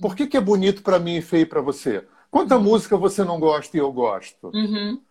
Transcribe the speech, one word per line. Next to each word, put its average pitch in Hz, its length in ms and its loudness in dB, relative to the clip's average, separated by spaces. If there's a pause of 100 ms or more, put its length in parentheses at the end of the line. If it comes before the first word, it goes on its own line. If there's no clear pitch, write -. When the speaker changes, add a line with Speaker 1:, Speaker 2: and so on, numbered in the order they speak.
Speaker 1:
Por 196 120 -4
que 285 120 -2
que 285 100 -2
é 254 40 2
bonito 196 420 2
pra 185 160 2
mim 170 180 -4
e 160 60 -4
feio 160 260 2
pra 147 140 -4
você? 127 420 -4 (260)
Quanta 262 260 2
Speaker 2:
Uhum. 220 80 4
Speaker 1:
música 208 320 2
você 190 280 0
não 170 160 -4
gosta 151 340 0
e 156 60 0
eu 139 100 0
gosto? 107 600 -6
Speaker 2:
Uhum. 214 480 -4 (100)